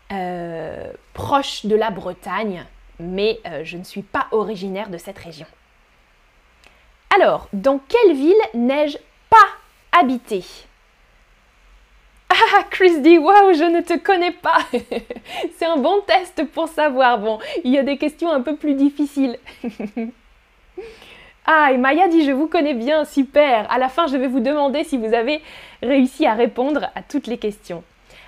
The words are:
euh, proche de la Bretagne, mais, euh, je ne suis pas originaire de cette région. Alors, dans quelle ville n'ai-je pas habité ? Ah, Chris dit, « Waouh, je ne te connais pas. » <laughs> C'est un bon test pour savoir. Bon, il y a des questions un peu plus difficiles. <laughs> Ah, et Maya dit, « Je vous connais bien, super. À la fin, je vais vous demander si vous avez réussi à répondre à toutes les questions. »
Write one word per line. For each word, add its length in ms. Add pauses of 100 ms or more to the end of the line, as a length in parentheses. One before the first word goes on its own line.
(120)
euh, 800 (220)
proche 520
de 100
la 140
Bretagne, 760 (340)
mais, 460
euh, 180
je 140
ne 60
suis 200
pas 280
originaire 580
de 80
cette 200
région. 300 (1700)
Alors, 360
dans 280
quelle 360
ville 200 (180)
n'ai-je 440 (320)
pas 80 (600)
habité ? 460 (1900)
Ah, 400
Chris 320
dit, « 180
Waouh, 340
je 100
ne 180
te 160
connais 340
pas. » 260 (640)
<laughs> 360
C'est 80
un 120
bon 240
test 500
pour 160
savoir. 520
Bon, 200 (240)
il 80
y 60
a 60
des 140
questions 340
un 100
peu 140
plus 180
difficiles. 640 (260)
<laughs> 480 (1400)
Ah, 220
et 60
Maya 320
dit, « 160
Je 80
vous 140
connais 260
bien, 320
super. 640
À 60
la 100
fin, 200
je 100
vais 100
vous 140
demander 420
si 140
vous 160
avez 280 (400)
réussi 440
à 80
répondre 600
à 80
toutes 260
les 100
questions. » 480 (420)